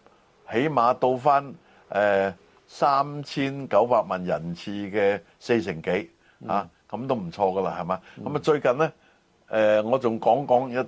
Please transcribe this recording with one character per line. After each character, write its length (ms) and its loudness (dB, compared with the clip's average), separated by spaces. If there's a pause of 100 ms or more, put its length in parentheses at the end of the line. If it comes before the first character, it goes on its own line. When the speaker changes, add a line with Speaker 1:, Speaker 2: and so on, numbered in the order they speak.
(520)
Speaker 1:
起 160 0
碼 260 4
到 220 0
返， 380 0 (340)
呃， 460 0 (320)
三 560 0
千 460 -6
九 180 4
百 220 4
萬 160 -4
人 300 -4
次 160 -12
嘅 500 0 (180)
四 240 0
成 200 -8
幾， 280 -4 (300)
Speaker 2:
嗯。 100 -12
Speaker 1:
啊， 180 -2 (200)
咁 180 -8
都 80 -2
唔 160 -6
錯 220 0
㗎 100 0
啦， 180 -4
係 40 -8
嘛？ 160 -4 (180)
Speaker 2:
嗯。 60 -14
Speaker 1:
咁 120 -4
啊， 60 -6
最 180 2
近 160 2
呢， 160 0 (560)
呃， 340 4
我 160 0
仲 220 0
講 240 2
講 240 2
一 100 -8
啲 100 -2